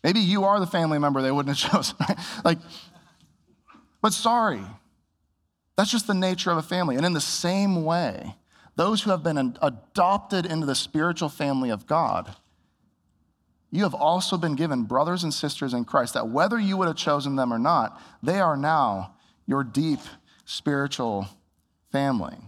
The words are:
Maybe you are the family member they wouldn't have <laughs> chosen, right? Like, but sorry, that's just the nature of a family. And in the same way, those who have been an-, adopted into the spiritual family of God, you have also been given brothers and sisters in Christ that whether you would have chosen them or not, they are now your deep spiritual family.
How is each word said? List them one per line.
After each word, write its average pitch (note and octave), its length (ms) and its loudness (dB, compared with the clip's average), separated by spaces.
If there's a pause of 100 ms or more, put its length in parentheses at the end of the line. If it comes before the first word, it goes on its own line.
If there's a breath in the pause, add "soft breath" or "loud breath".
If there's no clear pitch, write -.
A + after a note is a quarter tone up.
Maybe G3+ 160 4
you G3 240 2
are G3+ 160 4
the F3+ 60 0
family E3 340 0
member C#3 220 2
they C3 100 2
wouldn't C#3 260 0
have - 140 0
<laughs> - 0 -
chosen, E3 260 0
right? F#3 200 -2 (260 loud breath)
Like, E3+ 140 4 (1400 loud breath)
but A3 120 2
sorry, A3 500 0 (1120)
that's G3+ 140 2
just A#3 160 0
the G#3 80 2
nature F#3 380 0
of E3 60 2
a - 40 -2
family. E3+ 320 0
And C#3 100 2
in F3 100 2
the D3 60 0
same F#3 640 0
way, D#3+ 520 -4 (400 soft breath)
those G3 260 2
who G#3 80 0
have E3 140 0
been D#3 140 0
an-, B2+ 220 -2
adopted F3+ 840 0
into D#3+ 200 -2
the C3+ 100 0
spiritual E3 540 -2
family C3+ 400 -2
of G2+ 160 -4
God, A#2 500 -2 (1400)
you F#3+ 100 2
have D#3+ 100 0
also F3+ 420 2
been E3 180 0
given C#3 280 0
brothers D#3 420 0
and D3+ 80 -2
sisters C#3 400 -4
in A#2+ 140 -2
Christ B2 260 0
that A2+ 160 -2
whether F#3 320 2
you G3 160 2
would F#3 120 2
have D#3 80 -2
chosen C#3+ 400 0
them B2 160 0
or A2+ 60 -2
not, C3+ 400 0 (240 loud breath)
they F3 160 0
are E3 180 2
now C3+ 580 0 (320 soft breath)
your C3+ 180 0
deep C3+ 360 0 (440 soft breath)
spiritual C3+ 840 -2 (640)
family. C3+ 460 -2 (120)